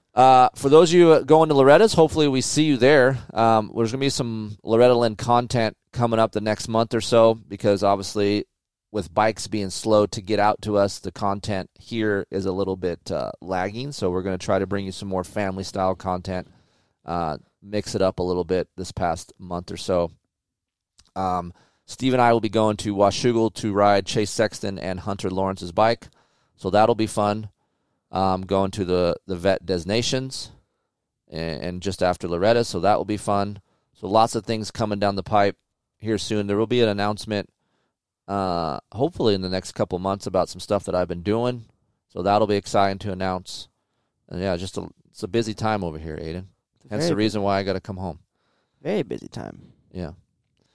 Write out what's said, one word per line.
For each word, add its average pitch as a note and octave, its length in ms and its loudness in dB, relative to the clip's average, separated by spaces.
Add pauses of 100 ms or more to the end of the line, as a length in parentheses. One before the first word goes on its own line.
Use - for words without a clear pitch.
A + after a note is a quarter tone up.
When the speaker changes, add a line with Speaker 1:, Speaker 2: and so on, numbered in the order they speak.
(160)
Speaker 1:
Uh, B2+ 400 8
for C#3 140 -2
those D#3+ 200 8
of E3+ 100 2
you, E3 120 8
uh, D3 100 8
going D#3 280 6
to D3 60 2
Loretta's, D3 380 8
hopefully D#3 340 4
we C3 140 2
see - 220 0
you D3 140 2
there. C3 420 6 (120)
Um, A2+ 420 2
there's A2+ 180 -2
gonna C3 100 -6
be C#3 80 0
some A2 540 -6
Loretta A#2+ 320 6
Lynn A#2 200 2
content A#2+ 600 0 (160)
coming A#2 260 0
up A2+ 120 2
the G#2 100 -4
next G#2+ 260 -2
month A2+ 260 -2
or A#2 60 0
so, A2+ 360 4
because G2+ 480 -2
obviously G2+ 640 0 (460)
with F#2+ 220 -8
bikes A2 340 0
being G2 220 -6
slow G#2 380 2
to A2 140 -8
get G2+ 180 -2
out G#2 240 0
to G#2 140 -2
us, G2+ 220 0
the F#2+ 120 -12
content G2 640 -6
here G#2+ 560 -2
is F#2+ 160 -4
a F#2+ 40 -2
little F#2+ 240 -2
bit, F2+ 360 -6
uh, B1+ 280 -4
lagging. G2+ 520 -6
So G2+ 180 -4
we're F2+ 140 -2
gonna F#2+ 160 -4
try G2 180 -2
to F#2+ 100 -2
bring G2 160 -4
you F#2+ 80 -10
some G2+ 160 -12
more F#2 160 -4
family F#2+ 400 -6
style F#2 320 -2
content, F#2 520 -6 (580)
uh, E2 320 -4 (240)
mix G2+ 320 -6
it G2+ 80 -2
up F#2+ 160 0
a F#2 60 -4
little F2+ 200 -2
bit F2 320 -2
this F2+ 160 -12
past E2+ 460 -6
month F2+ 340 -10
or E2+ 60 -12
so. F2 340 -2 (1040)
Um, F2+ 380 -4 (320)
Steve B2+ 280 -2
and B2+ 80 4
I A#2+ 120 6
will A#2 80 2
be A2 80 -2
going G#2+ 280 2
to G2+ 180 -4
Washougal A2+ 600 2
to G#2+ 180 -4
ride G2+ 340 4
Chase G#2+ 240 -2
Sexton G2+ 480 -4
and F#2 200 -8
Hunter G2 300 -6
Lawrence's F#2+ 420 -4
bike. A2 380 0 (480)
So F#2+ 140 -6
that'll A2 240 4
be G#2+ 120 -2
fun. G#2 420 -2 (640)
Um, F#2 300 0
going F#2+ 300 0
to G2+ 140 -6
the, F2 320 0 (100)
the F#2 80 -6
Vet F2+ 320 0
Des F2 180 -2
Nations B2+ 640 -4 (800)
and, D#2+ 320 -8
and F2+ 200 -8
just F#2+ 200 -6
after F2+ 260 0
Loretta. G2+ 360 2
So G2+ 160 -8
that G2 180 2
will G2 80 -4
be G#2 120 -4
fun. G2+ 440 -4 (320)
So - 140 -12
lots A2 260 2
of A2 100 -4
things A2 280 -6
coming G#2 260 -4
down G2+ 180 0
the G2 60 -6
pipe G2+ 360 0 (420)
here G#2+ 180 -4
soon. G#2 300 -4
There G2+ 100 0
will A2+ 80 0
be A#2+ 160 0
an A2 80 -2
announcement, G2+ 600 -6 (760)
uh, F2 520 -4 (120)
hopefully B2 440 0
in F#2+ 80 -4
the F#2 60 -6
next F#2 240 -6
couple F#2+ 260 -4
months F#2+ 260 -4
about F#2 240 0
some F2+ 100 -16
stuff G2+ 260 -4
that E2+ 100 -4
I've F2+ 120 0
been F2 140 -8
doing. A#2 440 -2 (420)
So F#2 160 -8
that'll G2+ 240 2
be G#2 80 2
exciting G2 420 0
to G2 140 -8
announce. F#2 560 -8 (600)
And F2 140 -10
yeah, F#2 160 -2
just F#2+ 220 -10
a, F2 100 -10 (220)
it's - 100 -20
a G#2+ 60 -6
busy A2 260 -2
time G#2+ 300 -4
over D#2 160 -8
here, D#2 180 -10
Aiden. E2+ 300 -10 (420)
Hence G#2+ 140 -6
Speaker 2:
Very F3 60 0
Speaker 1:
the - 20 0
Speaker 2:
bu- G#2 80 -2
Speaker 1:
reason G#2 240 -2
why G2 160 0
I G2+ 40 -2
gotta F#2+ 160 -4
come F#2+ 180 -12
home. F2+ 200 -10 (640)
Speaker 2:
Very F3+ 220 -4
busy - 240 -10
time. G1+ 460 -16 (180)
Speaker 1:
Yeah. E2+ 220 -10 (600)